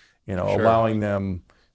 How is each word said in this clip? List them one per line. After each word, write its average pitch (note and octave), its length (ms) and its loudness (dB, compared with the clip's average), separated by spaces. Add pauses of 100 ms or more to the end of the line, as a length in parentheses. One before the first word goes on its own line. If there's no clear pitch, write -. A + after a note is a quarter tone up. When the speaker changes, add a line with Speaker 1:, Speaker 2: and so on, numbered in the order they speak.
(260)
Speaker 1:
you G2+ 100 -6
know, F#2 120 -2
Speaker 2:
Sure. G2+ 140 0
Speaker 1:
allowing A2+ 400 2
them G2 420 -4 (320)